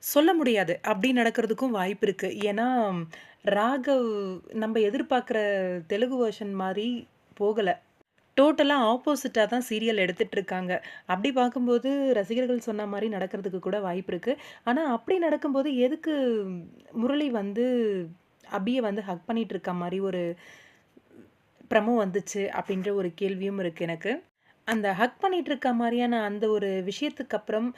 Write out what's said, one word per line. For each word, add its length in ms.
சொல்ல 340
முடியாது, 360
அப்படி 200
நடக்கிறதுக்கும் 560
வாய்ப்பு 300
இருக்கு. 200
ஏன்னா 180
ராகவ் 520
நம்ம 260
எதிர்பார்க்குற 520
தெலுங்கு 280
வெர்ஷன் 420
மாதிரி 240
போகல. 300
டோட்டலா 400
ஆப்போசிட்டா 520
தான் 160
சீரியல் 360
எடுத்துட்டு 320
இருக்காங்க. 340
அப்படி 280
பார்க்கும்போது 500
ரசிகர்கள் 480
சொன்ன 260
மாதிரி 220
நடக்கிறதுக்கு 520
கூட 200
வாய்ப்பு 260
இருக்கு. 220
ஆனா 140
அப்படி 300
நடக்கும்போது 460
எதுக்கு 280
முரளி 260
வந்து 260
அபியை 280
வந்து 220
ஹக் 200
பண்ணிட்டு 260
இருக்க 180
மாதிரி 160
ஒரு 140
ப்ரமோ 240
வந்துச்சு 380
அப்படின்ற 320
ஒரு 100
கேள்வியும் 440
இருக்கு 240
எனக்கு. 240
அந்த 200
ஹக் 240
பண்ணிட்டு 300
இருக்க 260
மாதிரியான 380
அந்த 200
ஒரு 120
விஷயத்துக்கு 500
அப்புறம் 300